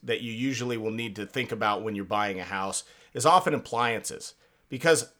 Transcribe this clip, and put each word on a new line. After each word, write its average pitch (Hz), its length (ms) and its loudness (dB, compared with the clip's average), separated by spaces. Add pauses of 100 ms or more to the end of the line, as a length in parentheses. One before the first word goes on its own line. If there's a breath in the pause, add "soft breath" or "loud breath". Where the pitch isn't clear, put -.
that 117 180 -2
you 117 120 -8
usually 123 440 -2
will 110 140 -2
need 113 240 -4
to 104 120 -6
think 123 260 -4
about 107 320 0
when 110 100 -4
you're 98 100 -4
buying 101 360 0
a 90 40 -8
house 95 380 -4 (320 soft breath)
is 117 100 -4
often 175 300 6
appliances, 117 800 -2 (340)
because 156 520 2